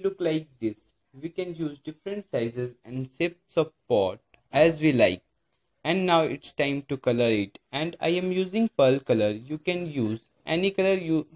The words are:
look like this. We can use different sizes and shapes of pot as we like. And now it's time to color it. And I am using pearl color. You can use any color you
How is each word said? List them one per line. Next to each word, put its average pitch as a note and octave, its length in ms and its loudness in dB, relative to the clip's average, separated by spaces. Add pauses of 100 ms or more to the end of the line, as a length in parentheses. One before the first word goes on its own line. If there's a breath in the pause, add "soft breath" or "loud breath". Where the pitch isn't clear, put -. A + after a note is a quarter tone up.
look F#3+ 160 -4
like D#3 280 -2 (140)
this. A2 140 -4 (440)
We D#3+ 100 -10
can F3+ 260 -8
use D3+ 240 -8
different G3 500 -12
sizes A#2+ 440 -4 (120)
and B2+ 320 -8
shapes - 400 -6
of D#3 140 0 (180)
pot G2+ 300 2 (320)
as D#3 280 4
we D#3 120 4
like. G2+ 320 2 (600)
And F#3 220 0
now E3+ 160 4
it's D3 320 -6
time C#3+ 360 -2
to C#3 80 -2
color A#2+ 340 2
it. G#2 260 0 (140)
And D#3+ 280 -6
I D#3 100 0
am F3+ 220 -2
using F#3+ 460 0
pearl C3+ 220 4
color. A2 320 2
You B2 260 -8
can F3 300 -6
use A2+ 320 -4 (260)
any F3 240 0
color F#3+ 240 2
you D#3+ 320 -2 (100)